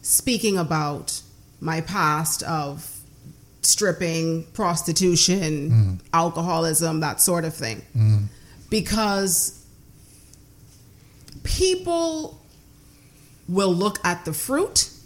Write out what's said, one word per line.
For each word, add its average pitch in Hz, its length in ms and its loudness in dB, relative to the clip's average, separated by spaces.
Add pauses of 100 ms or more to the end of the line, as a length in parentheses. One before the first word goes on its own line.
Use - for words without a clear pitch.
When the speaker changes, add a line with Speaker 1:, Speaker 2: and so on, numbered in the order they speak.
Speaker 1:
speaking 214 540 0
about 151 640 -2 (400)
my 160 200 -4
past 160 640 0
of 151 520 -6 (640)
stripping, 165 800 0 (100)
prostitution, 170 1160 2
Speaker 2:
Mm. 98 280 4 (140)
Speaker 1:
alcoholism, 165 880 0
that 147 200 -4
sort 170 240 2
of 160 100 -4
thing. 110 280 -8 (140)
Speaker 2:
Mm. 107 280 4 (460)
Speaker 1:
Because 202 840 0 (1900)
people 339 960 -2 (1120)
will 185 260 2
look 202 300 0
at 175 200 -2
the 160 80 -4
fruit 302 560 0 (180)